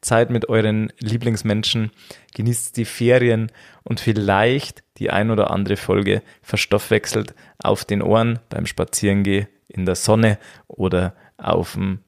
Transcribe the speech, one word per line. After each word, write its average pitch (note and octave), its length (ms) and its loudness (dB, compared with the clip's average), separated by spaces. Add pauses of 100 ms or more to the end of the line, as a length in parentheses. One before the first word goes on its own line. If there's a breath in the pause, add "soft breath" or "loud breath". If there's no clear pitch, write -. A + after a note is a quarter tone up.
Zeit A#2 280 2
mit A#2 200 -2
euren G#2+ 500 0
Lieblingsmenschen, A2 880 -2 (460 loud breath)
genießt A#2 420 -2
die A2+ 80 -2
Ferien A#2 680 2 (300 loud breath)
und - 180 -6
vielleicht G#2+ 840 0 (140)
die G#2 120 -4
ein G#2+ 220 0
oder G#2 180 2
andere G2 280 0
Folge G2+ 440 0 (220 soft breath)
Verstoffwechselt - 920 -2 (240 soft breath)
auf - 280 -2
den G2+ 180 -2
Ohren, A#2 340 2 (120)
beim - 180 -6
Spazierengehen, G2 800 0 (200)
in F#2 200 -4
der F#2 80 0
Sonne A2 420 2 (300 loud breath)
oder F#2 480 -2 (220 soft breath)
auf F2 360 -2
dem F#2+ 340 -4